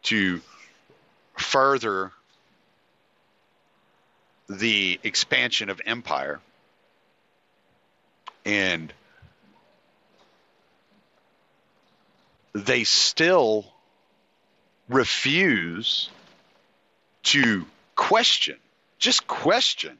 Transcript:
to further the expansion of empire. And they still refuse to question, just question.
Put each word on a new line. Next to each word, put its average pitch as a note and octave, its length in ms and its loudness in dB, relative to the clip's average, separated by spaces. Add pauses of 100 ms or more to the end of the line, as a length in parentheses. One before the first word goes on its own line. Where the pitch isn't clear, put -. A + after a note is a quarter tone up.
to F#2 380 0 (960)
further A#2 760 0 (2250)
the G2+ 540 -2
expansion A2+ 680 -2
of F#2 160 -8
empire. D2+ 540 -6 (2000)
And F#2 480 -2 (3500)
they A2 320 -2
still C3+ 800 2 (1200)
refuse B2 1200 0 (1120)
to A2+ 420 2 (320)
question, - 640 2 (400)
just - 280 0
question. - 720 -2